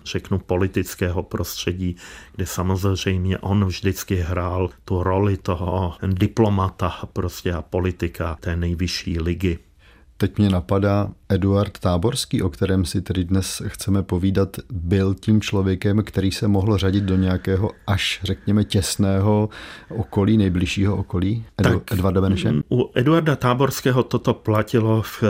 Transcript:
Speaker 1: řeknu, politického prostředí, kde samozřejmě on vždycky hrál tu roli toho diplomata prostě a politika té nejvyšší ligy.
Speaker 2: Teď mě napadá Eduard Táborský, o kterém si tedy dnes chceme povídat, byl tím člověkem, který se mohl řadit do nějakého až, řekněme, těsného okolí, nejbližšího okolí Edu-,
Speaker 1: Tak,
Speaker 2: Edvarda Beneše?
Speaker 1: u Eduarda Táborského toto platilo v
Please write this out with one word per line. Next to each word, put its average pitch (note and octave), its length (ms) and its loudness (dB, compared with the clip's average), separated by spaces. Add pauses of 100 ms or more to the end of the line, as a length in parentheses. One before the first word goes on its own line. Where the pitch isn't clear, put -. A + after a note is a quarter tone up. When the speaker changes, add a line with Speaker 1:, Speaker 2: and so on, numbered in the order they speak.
Speaker 1:
řeknu, - 340 -4
politického F2+ 840 -2
prostředí, F2+ 720 -6 (400)
kde F#2 100 -4
samozřejmě F#2 920 -2
on G2 280 0
vždycky F#2 500 -2
hrál F2+ 540 -2 (160)
tu F2+ 180 0
roli F#2+ 340 2
toho F2+ 560 -2 (140)
diplomata F#2+ 920 0 (140)
prostě F#2 400 -4
a D#2+ 80 -4
politika F2 800 -2
té E2+ 160 -4
nejvyšší E2+ 640 -2
ligy. F2 400 -2 (600)
Speaker 2:
Teď G2+ 180 0
mě G#2 120 6
napadá G2+ 600 2 (200)
Eduard G2 500 2
Táborský, G2+ 640 0
o F#2 80 0
kterém F#2+ 360 0
si G2 160 -4
tedy F2+ 220 -2
dnes F#2+ 440 -2
chceme G2 360 -2
povídat, F#2+ 540 0 (140)
byl F#2+ 420 2
tím G#2+ 280 2
člověkem, G2 600 0
který F#2+ 280 0
se G#2+ 160 -2
mohl G2+ 300 4
řadit G2 260 2
do F#2+ 120 0
nějakého F#2 560 2 (160)
až, - 360 -2
řekněme, G2+ 400 0
těsného G#2 840 2 (400)
okolí, G#2+ 480 0
nejbližšího F#2+ 600 2
okolí G2+ 480 -2 (120)
Edu-, F2+ 220 4
Speaker 1:
Tak, - 120 -12
Speaker 2:
Edvarda F#2 300 2
Beneše? G2 320 2 (180)
Speaker 1:
u B2 240 0
Eduarda D#3 400 2
Táborského B2+ 680 2
toto A#2+ 300 0
platilo A2 680 0
v - 280 -6